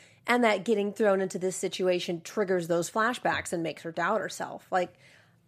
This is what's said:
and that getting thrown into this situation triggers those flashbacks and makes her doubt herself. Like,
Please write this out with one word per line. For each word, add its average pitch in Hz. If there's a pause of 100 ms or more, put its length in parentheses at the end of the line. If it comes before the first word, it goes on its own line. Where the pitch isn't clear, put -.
(260)
and 240
that 208
getting 202
thrown 202
into 190
this 185
situation 180
triggers 185
those 170
flashbacks 220
and 175
makes 156
her 165
doubt 185
herself. -
Like, 180 (540)